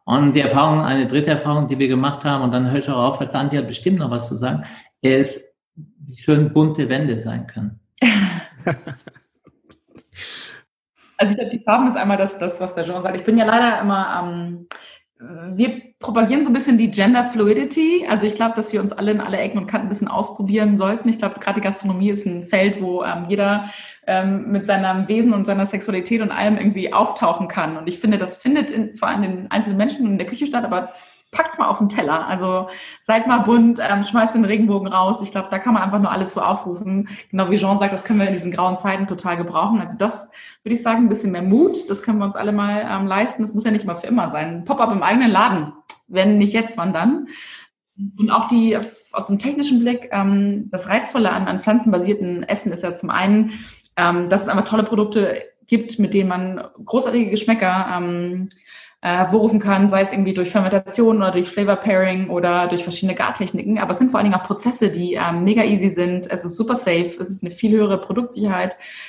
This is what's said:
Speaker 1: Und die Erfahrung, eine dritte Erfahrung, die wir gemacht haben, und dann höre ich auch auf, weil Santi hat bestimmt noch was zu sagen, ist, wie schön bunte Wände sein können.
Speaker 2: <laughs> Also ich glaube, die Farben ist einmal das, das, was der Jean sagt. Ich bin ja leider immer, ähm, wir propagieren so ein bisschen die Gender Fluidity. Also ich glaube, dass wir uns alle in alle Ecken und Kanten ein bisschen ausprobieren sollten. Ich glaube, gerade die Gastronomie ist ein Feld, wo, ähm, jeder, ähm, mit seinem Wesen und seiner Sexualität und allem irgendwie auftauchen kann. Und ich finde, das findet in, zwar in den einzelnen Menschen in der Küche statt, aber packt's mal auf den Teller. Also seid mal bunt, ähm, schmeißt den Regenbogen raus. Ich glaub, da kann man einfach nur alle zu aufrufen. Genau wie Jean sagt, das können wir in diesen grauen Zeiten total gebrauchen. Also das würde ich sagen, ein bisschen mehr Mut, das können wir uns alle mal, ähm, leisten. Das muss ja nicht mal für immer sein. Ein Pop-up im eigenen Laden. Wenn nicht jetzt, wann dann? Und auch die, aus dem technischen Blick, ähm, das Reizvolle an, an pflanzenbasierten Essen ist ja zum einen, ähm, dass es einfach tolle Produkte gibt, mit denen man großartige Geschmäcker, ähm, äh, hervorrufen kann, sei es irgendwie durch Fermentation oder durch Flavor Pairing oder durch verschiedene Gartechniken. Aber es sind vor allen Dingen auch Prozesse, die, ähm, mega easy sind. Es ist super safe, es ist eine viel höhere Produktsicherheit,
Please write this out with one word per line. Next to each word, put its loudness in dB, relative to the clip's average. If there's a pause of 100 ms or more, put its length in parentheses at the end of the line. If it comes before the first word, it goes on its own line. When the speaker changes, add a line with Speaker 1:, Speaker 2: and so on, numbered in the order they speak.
Speaker 1:
Und 4
die 4
Erfahrung, 4
eine 0
dritte 0
Erfahrung, 0
die -2
wir 2
gemacht 0
haben, 0
und 0
dann 0
höre 0
ich -4
auch -2
auf, 0
weil -6
Santi -2
hat -2
bestimmt 0
noch -4
was -4
zu -8
sagen, -4 (360)
ist, 2 (360)
wie -20
schön 2
bunte 2
Wände -2
sein -6
können. -10 (220)
Speaker 2:
<laughs> - (3250)
Also 4
ich -2
glaube, -6
die -6
Farben 4
ist 0
einmal 2
das, -2
das, -6
was -6
der -4
Jean -6
sagt. -4
Ich -8
bin 4
ja 4
leider 2
immer, 0
ähm, -8 (840)
wir -2 (160)
propagieren 2
so 0
ein 4
bisschen 4
die 2
Gender 4
Fluidity. 2
Also 0
ich -2
glaube, 0
dass -6
wir 0
uns -2
alle -2
in 0
alle -4
Ecken -4
und -6
Kanten -4
ein -6
bisschen -4
ausprobieren 0
sollten. 0
Ich -2
glaube, -4
gerade -4
die -2
Gastronomie -2
ist -2
ein -6
Feld, 2
wo, -4
ähm, -6
jeder, 0 (380)
ähm, 0
mit -2
seinem 0
Wesen 4
und 0
seiner 0
Sexualität -2
und -2
allem 0
irgendwie 0
auftauchen 0
kann. -4
Und -12
ich -6
finde, 2
das -6
findet 0
in, -4
zwar -2
in 0
den -4
einzelnen 0
Menschen 0
in 2
der -4
Küche -6
statt, -2
aber -4 (360)
packt's -2
mal 2
auf 0
den 2
Teller. -2
Also -2 (340)
seid 2
mal 4
bunt, 6
ähm, 0
schmeißt 2
den 4
Regenbogen 2
raus. 0
Ich -8
glaub, -6
da -2
kann 2
man 2
einfach 0
nur 2
alle -2
zu -8
aufrufen. -2 (220)
Genau 0
wie 4
Jean 2
sagt, 0
das -6
können 2
wir 2
in 0
diesen -4
grauen 0
Zeiten -2
total -4
gebrauchen. 0
Also -8
das -4 (320)
würde -2
ich -2
sagen, 2
ein 6
bisschen -2
mehr -4
Mut, 4
das -4
können 0
wir 0
uns -4
alle -2
mal, 0
ähm, -2
leisten. 0
Das -4
muss -2
ja 0
nicht 0
mal -4
für -10
immer 0
sein. -4
Ein -10
Pop-up 0
im 0
eigenen 4
Laden. 2 (360)
Wenn 4
nicht 4
jetzt, -2
wann -2
dann? 0 (880)
Und 2
auch 2
die, 4 (360)
aus -6
dem 0
technischen 0
Blick, -2
ähm, 0
das -8
Reizvolle 0
an, -2
an -4
pflanzenbasierten 2
Essen -4
ist -10
ja -6
zum -6
einen, 2 (440)
ähm, 2
dass 2
es -6
einfach 0
tolle 0
Produkte 0 (240)
gibt, 0
mit 2
denen 2
man -4 (200)
großartige 0
Geschmäcker, 0 (100)
ähm, -4 (540)
äh, -4
hervorrufen 2
kann, 4
sei 4
es -2
irgendwie 0
durch -2
Fermentation 2
oder 2
durch 0
Flavor 0
Pairing 0
oder 0
durch -2
verschiedene -4
Gartechniken. -2
Aber -2
es -4
sind 4
vor 0
allen 2
Dingen 2
auch -8
Prozesse, 0
die, -4
ähm, -2
mega 4
easy 2
sind. -2
Es -6
ist -8
super -2
safe, 0
es -8
ist -10
eine -6
viel 0
höhere 4
Produktsicherheit, -4 (320)